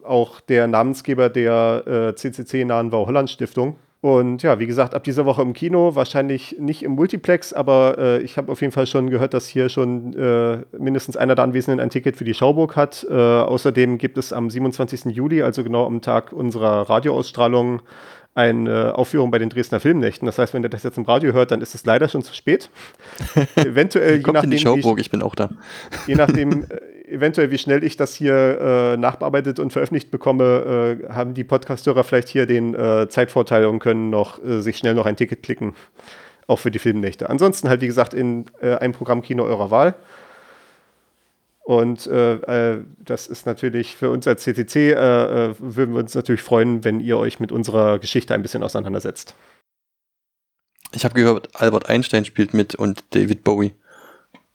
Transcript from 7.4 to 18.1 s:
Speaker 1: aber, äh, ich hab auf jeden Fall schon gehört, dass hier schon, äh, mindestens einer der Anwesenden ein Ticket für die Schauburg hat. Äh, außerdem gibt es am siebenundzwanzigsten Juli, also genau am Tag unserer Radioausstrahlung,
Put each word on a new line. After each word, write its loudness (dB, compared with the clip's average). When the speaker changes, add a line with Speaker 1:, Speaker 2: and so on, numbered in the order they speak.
Speaker 1:
aber, 2
äh, 0
ich -8
hab -6
auf -6
jeden -2
Fall 0
schon -2
gehört, 0
dass -2
hier 0
schon, -4
äh, 0
mindestens -4
einer 2
der 4
Anwesenden 0
ein -2
Ticket -2
für -12
die -2
Schauburg 2
hat. -2
Äh, -2
außerdem 2
gibt -4
es -8
am -4
siebenundzwanzigsten -4
Juli, -2
also -2
genau 0
am -4
Tag -2
unserer 0
Radioausstrahlung, 0